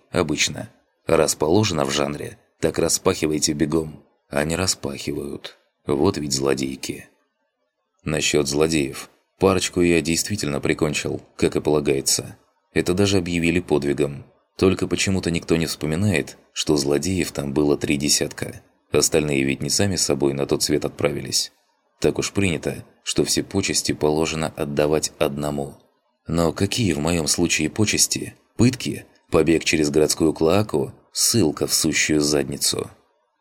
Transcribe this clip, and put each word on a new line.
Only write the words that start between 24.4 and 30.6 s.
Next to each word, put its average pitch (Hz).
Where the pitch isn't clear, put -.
отдавать 76
одному. 71
Но 82
какие 98
в 71
моем 80
случае 82
почести? -
Пытки? 117
Побег 80
через 76
городскую 76
клоаку? 82